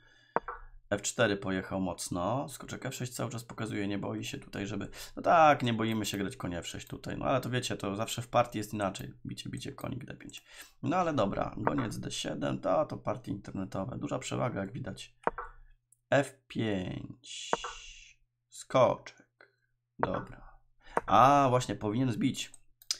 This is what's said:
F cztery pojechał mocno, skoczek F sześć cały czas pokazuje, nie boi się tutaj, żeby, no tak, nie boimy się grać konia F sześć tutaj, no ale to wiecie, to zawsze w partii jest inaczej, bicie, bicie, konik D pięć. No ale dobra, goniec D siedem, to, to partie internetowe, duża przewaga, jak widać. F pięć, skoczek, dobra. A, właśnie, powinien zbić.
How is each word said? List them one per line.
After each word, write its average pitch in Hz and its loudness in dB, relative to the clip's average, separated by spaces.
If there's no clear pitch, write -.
F 101 0
cztery 107 2
pojechał 95 -4
mocno, 95 -2
skoczek - -10
F 131 -6
sześć 123 -6
cały 120 -4
czas 117 -8
pokazuje, 107 -4
nie 101 -2
boi 107 -6
się - -8
tutaj, 98 -8
żeby, 101 -6
no - -8
tak, 156 8
nie 120 2
boimy 113 0
się 101 -2
grać 95 -2
konia 87 -4
F - -8
sześć - -10
tutaj, - -8
no - -6
ale 135 2
to 120 -6
wiecie, 123 -2
to 98 -4
zawsze 113 -4
w - -10
partii 120 2
jest 104 -6
inaczej, 101 -4
bicie, - -10
bicie, - -8
konik - -8
D - -12
pięć. - -16
No 180 0
ale 170 2
dobra, 101 2
goniec 120 0
D - -6
siedem, - -4
to, 90 2
to - -8
partie 113 -6
internetowe, 98 -6
duża 127 -4
przewaga, 127 -2
jak 95 -6
widać. - -12
F - 2
pięć, - -4
skoczek, - 2
dobra. - -4
A, 135 10
właśnie, 123 2
powinien 113 0
zbić. - -2